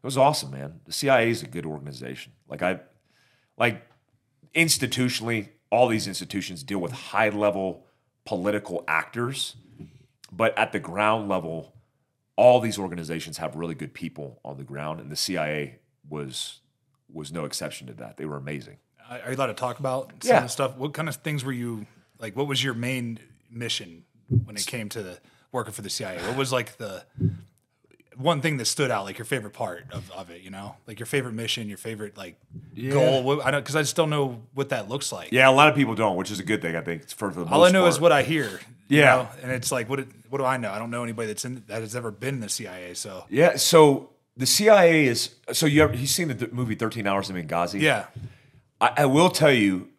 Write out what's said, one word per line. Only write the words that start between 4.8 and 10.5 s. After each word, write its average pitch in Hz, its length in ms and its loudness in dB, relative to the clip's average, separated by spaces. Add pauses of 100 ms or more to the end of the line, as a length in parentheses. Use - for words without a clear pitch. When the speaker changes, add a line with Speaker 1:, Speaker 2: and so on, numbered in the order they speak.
Speaker 1:
all 120 180 6
these 110 180 0
institutions 92 560 -8
deal 101 160 -6
with 85 140 -6
high-level 104 920 -2 (400)
political 98 640 -4
actors, 120 680 -6 (760)
but 110 240 0